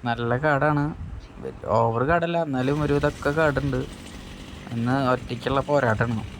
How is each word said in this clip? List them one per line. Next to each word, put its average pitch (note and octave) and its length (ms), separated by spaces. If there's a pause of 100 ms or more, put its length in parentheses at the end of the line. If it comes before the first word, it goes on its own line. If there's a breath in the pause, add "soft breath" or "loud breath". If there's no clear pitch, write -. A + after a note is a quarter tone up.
നല്ല A#2 340
കാടാണ്, D3 400 (600)
വൽ-, C2 200 (140)
ഓവർ A#2 320
കാടല്ല, E3+ 380
എന്നാലും C3+ 380
ഒരു C#3+ 140
ഇതൊക്കെ C#3+ 400
കാടുണ്ട്. C#3+ 400 (960)
ഇന്ന് A#2+ 220 (160)
ഒറ്റയ്ക്കുള്ള B2+ 560
പോരാട്ടമാണ്. A#2 560 (160)